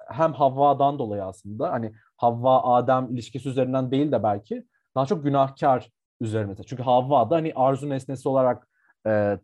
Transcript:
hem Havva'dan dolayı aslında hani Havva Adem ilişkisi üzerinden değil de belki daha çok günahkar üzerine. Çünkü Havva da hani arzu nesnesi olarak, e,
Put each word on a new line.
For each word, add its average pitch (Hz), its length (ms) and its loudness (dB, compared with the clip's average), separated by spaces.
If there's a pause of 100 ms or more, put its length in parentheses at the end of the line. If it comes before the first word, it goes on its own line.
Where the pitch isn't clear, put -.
hem 127 240 0
Havva'dan 139 680 2
dolayı 104 260 -6
aslında 107 480 -8
hani 113 200 -6 (240)
Havva 120 460 2
Adem 123 480 2
ilişkisi 127 380 -8
üzerinden 131 420 -2
değil 139 220 0
de 117 100 0
belki 107 420 -4 (300)
daha 131 120 0
çok 165 180 -2
günahkar 135 680 0 (300)
üzerine. 107 340 -4 (120)
Çünkü 127 160 -10
Havva 127 480 2
da 165 60 2
hani 160 180 -2
arzu 135 340 0
nesnesi 135 400 -6
olarak, 131 400 0 (380)
e, 104 380 0